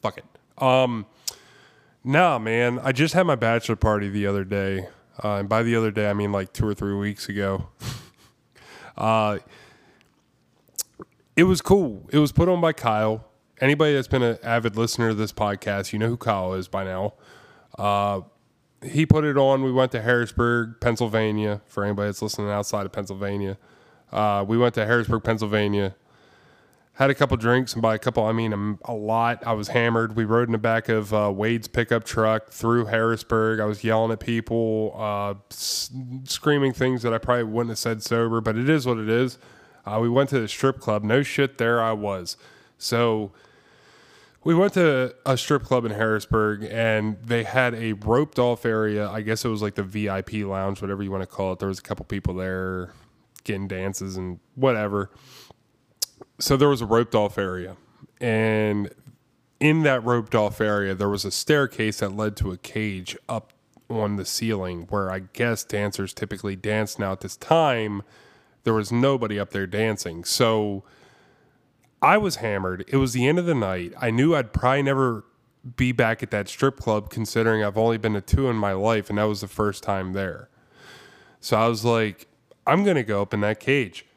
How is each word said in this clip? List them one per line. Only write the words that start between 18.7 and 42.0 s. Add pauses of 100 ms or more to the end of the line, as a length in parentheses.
he
put
it
on.
We
went
to
Harrisburg,
Pennsylvania,
for
anybody
that's
listening
outside
of
Pennsylvania. (540)
Uh,
we
went
to
Harrisburg,
Pennsylvania. (1000)
Had
a
couple
drinks,
and
by
a
couple,
I
mean
a,
a
lot.
I
was
hammered.
We
rode
in
the
back
of,
uh,
Wade's
pickup
truck
through
Harrisburg.
I
was
yelling
at
people,
uh, (160)
s-, (340)
screaming
things
that
I
probably
wouldn't
have
said
sober,
but
it
is
what
it
is. (460)
Uh,
we
went
to
the
strip
club.
No
shit,
there
I
was. (400)